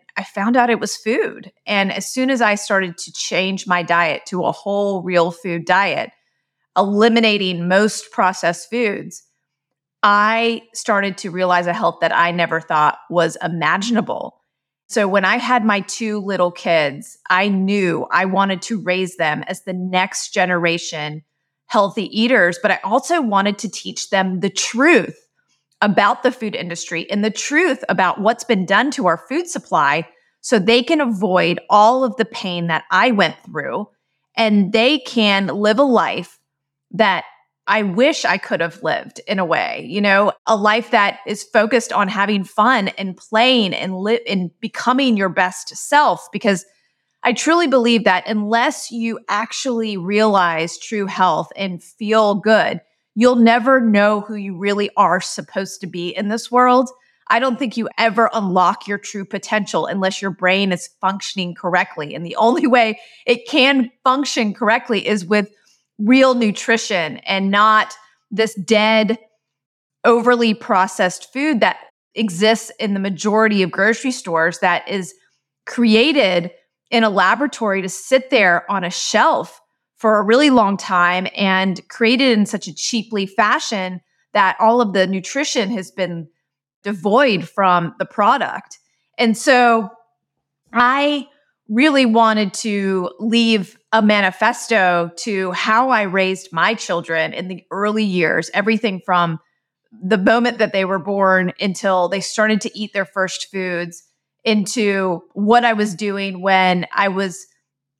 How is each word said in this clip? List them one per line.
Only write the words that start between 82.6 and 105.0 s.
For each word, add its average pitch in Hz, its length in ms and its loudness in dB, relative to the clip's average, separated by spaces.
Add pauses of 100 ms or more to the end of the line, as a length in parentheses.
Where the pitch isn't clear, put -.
a 170 80 -14
cheaply 208 500 -4
fashion 202 760 -2 (320)
that 208 280 2
all 233 200 4
of 208 120 0
the 190 140 2
nutrition 196 640 -4
has 185 200 -6
been 170 380 -6 (540)
devoid 202 680 2
from 185 500 2
the 190 60 -6
product. 214 760 -2 (380)
And 226 220 2
so 240 520 4 (840)
I 269 540 0 (420)
really 269 360 4
wanted 220 480 2
to 196 640 -4
leave 226 600 0 (120)
a 220 120 4
manifesto 196 1120 2
to 190 360 -4
how 226 360 0
I 226 140 2
raised 190 500 -2
my 180 220 0
children 165 580 -4
in 180 160 -10
the 185 220 -12
early 214 340 -2
years, 175 480 0
everything 202 540 -2
from 170 340 0 (500)
the 185 280 -2
moment 233 400 2
that 208 160 -2
they 190 100 0
were 190 140 -2
born 190 600 0
until 185 500 0
they 190 120 -4
started 214 400 0
to - 180 -8
eat 208 140 -10
their 190 140 -4
first - 440 -6
foods, 175 520 -6 (420)
into 202 800 -2 (100)